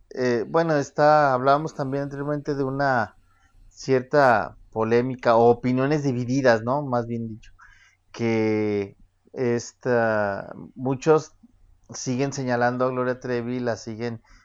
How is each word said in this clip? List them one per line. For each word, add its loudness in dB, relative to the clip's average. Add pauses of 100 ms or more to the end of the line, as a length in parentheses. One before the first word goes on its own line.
(100)
Eh, -2
bueno, 2
está, 4
hablábamos 2
también -4
anteriormente -6
de -2
una -2 (540)
cierta 2 (140)
polémica 2
o 8
opiniones 0
divididas, 0
¿no? -2
Más -2
bien -8
dicho, -18 (580)
que -2 (380)
esta, -2 (200)
muchos 0 (580)
siguen -6
señalando -2
a -2
Gloria -4
Trevi, -6
la -4
siguen -10 (220)